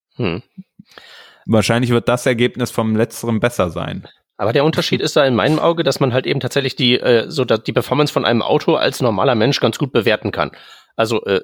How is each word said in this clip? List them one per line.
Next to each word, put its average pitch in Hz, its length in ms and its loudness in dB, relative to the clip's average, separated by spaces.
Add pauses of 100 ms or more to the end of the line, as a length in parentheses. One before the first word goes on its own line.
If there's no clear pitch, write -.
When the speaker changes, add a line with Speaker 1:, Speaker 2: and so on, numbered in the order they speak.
(160)
Speaker 1:
Hm. 95 280 -4 (1000)
Speaker 2:
wahrscheinlich 117 460 2
wird 117 180 0
das 123 160 0
Ergebnis 123 460 0
vom 110 240 -2
Letzteren 110 460 -2
besser 98 300 0
sein. 92 360 -8 (300)
Speaker 1:
Aber 104 160 -2
der 143 120 2
Unterschied 156 360 0
ist - 160 -2
da 147 80 4
in 127 100 2
meinem 127 240 2
Auge, 165 240 0
dass 139 160 0
man 135 140 0
halt 131 120 0
eben 139 140 -2
tatsächlich 135 380 -4
die, 120 240 2
äh, 117 280 2
so 147 160 -2
da, 113 140 2
die 120 140 -8
Performance 143 400 0
von - 120 0
einem 113 160 2
Auto 151 360 0
als - 240 -2
normaler 117 340 2
Mensch 117 240 2
ganz 117 180 0
gut 139 140 -4
bewerten 107 400 0
kann. 82 220 -4 (420)
Also, 113 300 -2
äh, 98 200 0